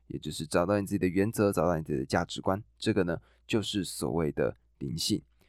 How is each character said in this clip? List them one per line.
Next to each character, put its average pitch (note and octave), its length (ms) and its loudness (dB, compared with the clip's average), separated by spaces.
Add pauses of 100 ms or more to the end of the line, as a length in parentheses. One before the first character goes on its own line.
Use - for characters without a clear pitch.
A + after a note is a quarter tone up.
也 C#2 120 -8
就 D#2 100 -8
是 D#2 160 -6
找 F2 200 2
到 G2+ 120 2
你 G2 80 -2
自 F#2 60 -6
己 G2+ 60 0
的 F#2 100 2
原 F#2+ 240 2
则， G2+ 220 4
找 D#2+ 120 2
到 F2 120 2
你 D#2+ 60 -4
自 D2+ 100 -4
己 C2+ 60 0
的 C2 60 -4
价 E2+ 200 0
值 - 160 -10
观。 G2 200 0 (160)
这 A2 160 0
个 F#2+ 120 4
呢， E2+ 120 0 (300)
就 A2 140 0
是 F#2+ 220 -4
所 D2+ 280 -4
谓 D2+ 200 0
的 C#2+ 240 0 (240)
灵 C2+ 180 -6
性。 - 240 0 (280)